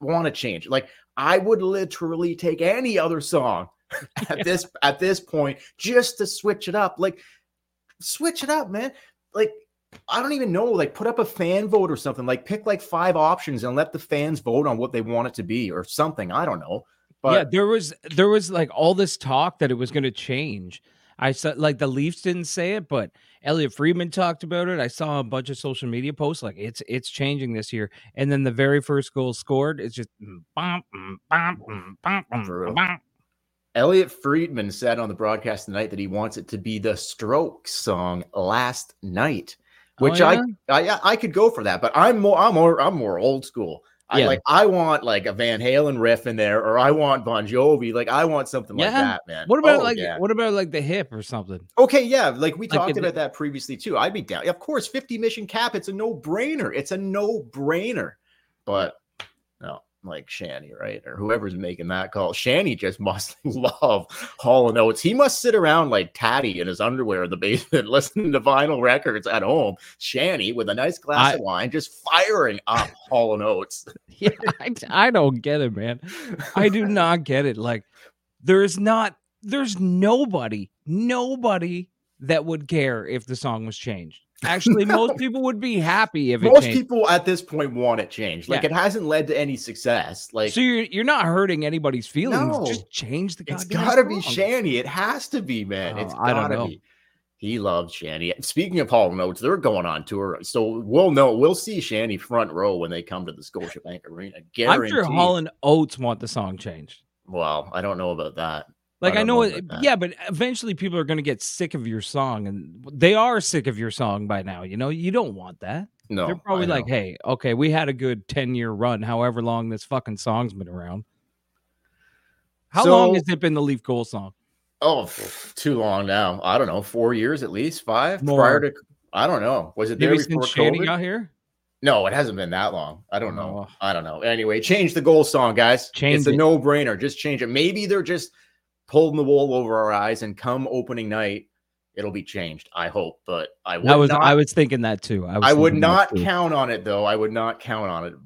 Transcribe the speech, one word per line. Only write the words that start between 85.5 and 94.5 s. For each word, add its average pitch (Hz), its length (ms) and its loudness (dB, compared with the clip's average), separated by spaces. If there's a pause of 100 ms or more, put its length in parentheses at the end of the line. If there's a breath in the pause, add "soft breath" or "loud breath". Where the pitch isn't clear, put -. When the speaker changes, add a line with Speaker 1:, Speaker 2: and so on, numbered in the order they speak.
Speaker 2:
be 240 220 -2
happy 160 540 2
if 117 100 0
it - 80 6
Speaker 1:
Most 285 120 12
Speaker 2:
changed. 233 140 2
Speaker 1:
people 233 300 2
at 175 160 6
this 180 180 0
point 147 320 -4
want 120 260 2
it 90 100 -6
changed. 87 380 -6
Like, 143 140 0
Speaker 2:
Yeah. - 80 2
Speaker 1:
it - 40 -4
hasn't 185 320 0
led 151 220 2
to 151 100 0
any 143 180 -2
success. 110 760 -4
Like, 107 200 0
Speaker 2:
So 233 80 0
you're, 240 240 2
you're 202 200 -4
not 269 200 2
hurting 170 420 0
anybody's 143 400 -2
feelings. 185 520 0
Speaker 1:
No. 185 80 -2
Speaker 2:
Just 107 240 -6
change 160 460 -6
the 170 120 -20
Speaker 1:
It's 180 160 -8
Speaker 2:
goddamn 214 240 -2
Speaker 1:
gotta 254 160 6
be 202 160 -4
Speaker 2:
song. 143 140 -6
Speaker 1:
Shanny. 196 420 0